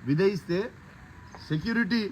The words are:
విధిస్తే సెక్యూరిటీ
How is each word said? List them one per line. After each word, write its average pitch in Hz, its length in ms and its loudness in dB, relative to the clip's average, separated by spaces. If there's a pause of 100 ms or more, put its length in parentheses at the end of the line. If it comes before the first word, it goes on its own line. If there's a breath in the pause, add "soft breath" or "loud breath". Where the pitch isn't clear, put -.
విధిస్తే 175 520 2 (880)
సెక్యూరిటీ 220 520 0 (100)